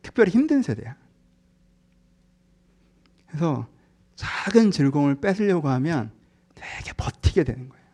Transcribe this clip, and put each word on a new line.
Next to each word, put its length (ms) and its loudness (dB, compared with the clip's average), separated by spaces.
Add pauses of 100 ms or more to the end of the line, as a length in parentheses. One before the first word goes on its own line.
특별히 300 2
힘든 320 2
세대야. 340 -6 (2250)
그래서 420 -4 (480)
작은 540 2
즐거움을 460 2
뺏으려고 520 0
하면 420 -2 (440)
되게 420 -14
버티게 480 0
되는 240 -6
거예요. 260 -20